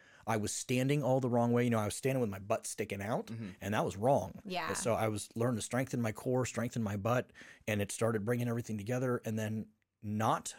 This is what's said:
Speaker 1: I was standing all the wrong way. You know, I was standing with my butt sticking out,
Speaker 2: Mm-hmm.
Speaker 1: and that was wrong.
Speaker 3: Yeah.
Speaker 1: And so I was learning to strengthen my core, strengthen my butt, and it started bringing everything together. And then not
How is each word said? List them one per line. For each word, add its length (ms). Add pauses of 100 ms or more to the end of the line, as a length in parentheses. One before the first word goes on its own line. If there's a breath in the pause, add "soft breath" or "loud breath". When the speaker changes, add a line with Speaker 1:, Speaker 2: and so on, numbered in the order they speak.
(260 loud breath)
Speaker 1:
I 100
was 160
standing 500
all 180
the 80
wrong 240
way. 120
You 60
know, 80
I 80
was 80
standing 260
with 80
my 100
butt 280
sticking 340
out, 260
Speaker 2:
Mm-hmm. 200 (140)
Speaker 1:
and 120
that 120
was 120
wrong. 360 (120)
Speaker 3:
Yeah. 240
Speaker 1:
And 80
so 180
I 140
was 260
learning 220
to 60
strengthen 400
my 100
core, 320
strengthen 380
my 140
butt, 340 (360 loud breath)
and 140
it 120
started 320
bringing 240
everything 280
together. 480
And 140
then 280 (360)
not 560